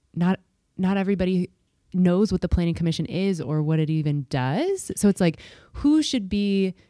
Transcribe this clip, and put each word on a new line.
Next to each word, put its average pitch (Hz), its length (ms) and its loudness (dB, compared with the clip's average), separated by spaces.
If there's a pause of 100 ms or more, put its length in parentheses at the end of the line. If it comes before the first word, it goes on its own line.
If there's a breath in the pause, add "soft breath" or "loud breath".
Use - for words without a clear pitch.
(140)
not, 175 240 0 (400)
not 190 180 0
everybody 185 540 0 (420)
knows 180 380 4
what 180 100 -2
the 180 80 -2
Planning 170 260 0
Commission 165 320 -2
is 185 340 -4
or 151 220 -4
what 156 180 0
it 156 100 -2
even 147 400 -2
does. 220 640 -2
So 202 120 4
it's 196 120 2
like, 170 200 0 (320 loud breath)
who 302 280 2
should 240 280 -4
be 196 460 0 (160 soft breath)